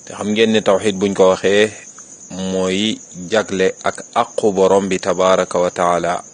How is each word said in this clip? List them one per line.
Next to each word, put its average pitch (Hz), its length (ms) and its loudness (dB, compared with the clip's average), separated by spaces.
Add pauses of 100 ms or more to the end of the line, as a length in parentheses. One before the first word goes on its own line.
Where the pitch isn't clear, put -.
Te - 80 -18
xam 101 160 -6
ngeen 110 240 2
ne 110 80 2
tawxiid, 98 400 0
buñ 98 160 0
ko 98 160 4
waxee, 101 400 2 (800)
mooy 92 480 -2 (300)
jagle 95 360 0 (160)
ak - 140 -4 (160)
aqu 113 400 -2
Borom 95 360 2
bi 92 120 -2
tabaraka 92 580 0
wa 90 120 0
taala 87 420 -2 (220)